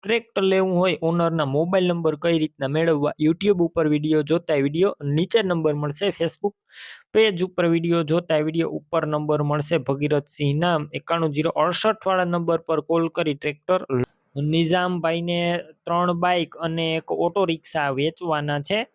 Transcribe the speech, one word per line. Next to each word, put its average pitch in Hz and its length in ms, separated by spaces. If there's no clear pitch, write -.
ટ્રેક્ટર 220 380
લેવું 190 360
હોય, 180 240
ઓનરના 165 440
મોબાઈલ 175 420
નંબર 170 280
કઈ 170 220
રીતના 151 300
મેળવવા? 147 460
YouTube 175 400
ઉપર 165 240
વીડિયો 151 340
જોતા 160 320
વીડિયો 147 500
નીચે 165 400
નંબર 160 300
મળશે, 147 360
Facebook 175 420
પેજ 208 300
ઉપર 185 220
વીડિયો 170 380
જોતા 160 340
વીડિયો 156 320
ઉપર 156 360
નંબર 151 380
મળશે. 147 340
ભગીરથસિંહ 143 840
નામ, 160 340
એકાણું 160 380
જીરો 156 200
અડસઠ 180 560
વાળા 185 160
નંબર 170 340
પર 160 240
કોલ 165 260
કરી 156 260
ટ્રેક્ટર. 151 520
નિઝામભાઈને 170 1200
ત્રણ 175 280
બાઇક 175 420
અને 165 400
એક 160 160
ઓટો 170 340
રિક્ષા 160 440
વેચવાના 147 680
છે. 208 360